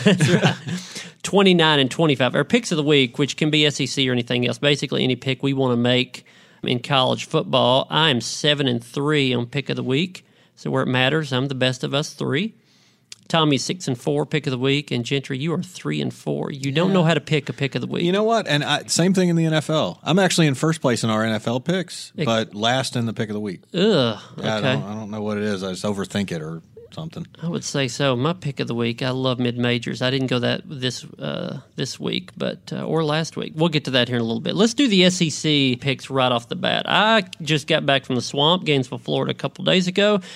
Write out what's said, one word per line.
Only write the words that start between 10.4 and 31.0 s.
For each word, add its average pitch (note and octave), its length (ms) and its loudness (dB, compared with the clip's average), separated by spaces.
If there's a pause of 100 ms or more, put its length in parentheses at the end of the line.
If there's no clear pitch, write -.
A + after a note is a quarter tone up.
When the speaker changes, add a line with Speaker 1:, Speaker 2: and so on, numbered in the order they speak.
Speaker 1:
So - 160 -8
where C3 120 0
it C3 60 0
matters, C3 440 2
I'm C3 160 0
the C#3 60 -4
best B2+ 300 0
of C3+ 100 -4
us D3+ 200 -2
three. D3 400 -2 (760)
Tommy's D3+ 360 2
six - 240 -6
and B2+ 100 -2
four, D3 260 -2
pick D3 220 -4
of C3+ 60 -2
the B2 60 -4
week, C#3 340 0
and A#2+ 120 -2
Gentry, C3+ 320 -4
you D#3 160 -4
are D3 100 -2
three - 380 -6
and B2+ 140 -4
four. - 380 -6
You C#3 180 -6
don't E3 180 2
Speaker 2:
Yeah. G3 60 2
Speaker 1:
know F#3 80 4
how E3 120 4
to D3 60 0
pick - 280 -2
a C#3+ 40 -4
pick C3+ 220 -4
of C3 60 -4
the B2+ 80 -6
week. C3+ 160 -2
Speaker 2:
You F3 80 2
know G#3 100 0
what? A3 240 0
And D3 160 0
I, C#3+ 240 -2
same F3+ 280 2
thing F#3 140 4
in E3+ 60 2
the E3 100 4
N D#3 80 2
F D#3 160 0
L. D3 360 0
I'm F3 160 4
actually E3+ 260 4
in C#3 80 2
first D#3+ 260 -2
place A#2+ 220 2
in A#2 80 0
our A2 140 2
N A2+ 80 0
F G#2+ 160 -4
L B2 100 0
picks, - 580 -6
Speaker 1:
Ex- E3 80 -2
Speaker 2:
but A2+ 300 0
last A#2+ 400 0
in A#2 120 0
the A2 60 -4
pick A2 160 -4
of G#2 60 -6
the G#2 60 -4
week. G2 220 -8 (120)
Speaker 1:
Ugh, E3+ 60 0
Speaker 2:
Yeah, A#2 720 0
I G#2+ 40 0
Speaker 1:
okay. C3 160 0
Speaker 2:
don't, C#3 100 -2
I G#2 100 -8
don't A2 160 -8
know G#2+ 120 -6
what G#2 160 -4
it G#2 40 -2
is. G2+ 220 -2
I F#2+ 80 -4
just F2+ 120 -10
overthink G2+ 460 -2
it F2 100 -6
or D#3 220 -10 (300)
something. - 340 -12 (160)
Speaker 1:
I E3 60 -4
would D3+ 160 -4
say C3+ 240 -2
so. C3+ 260 0
My C#3 180 0
pick C#3+ 280 -6
of A#2+ 80 -4
the A#2+ 80 -4
week, A#2 260 -2
I B2+ 80 -2
love C3 300 -2
mid-majors. A#2+ 640 -2
I B2+ 80 0
didn't C3 180 0
go B2 100 0
that A#2+ 260 -2
this, B2+ 400 -8 (140)